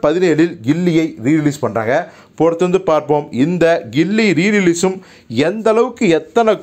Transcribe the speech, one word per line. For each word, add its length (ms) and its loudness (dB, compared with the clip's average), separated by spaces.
பதினேழில் 500 2
கில்லியை 400 0
ரீ 160 2
ரிலீஸ் 240 -2
பண்றாங்க. 320 -2
பொறுத்திருந்து 500 0
பார்ப்போம், 380 0
இந்த 220 0
கில்லி 320 0
ரீ 80 2
ரிலீஸும் 400 0
எந்த 240 -2
அளவுக்கு 320 0
எத்தனை 340 0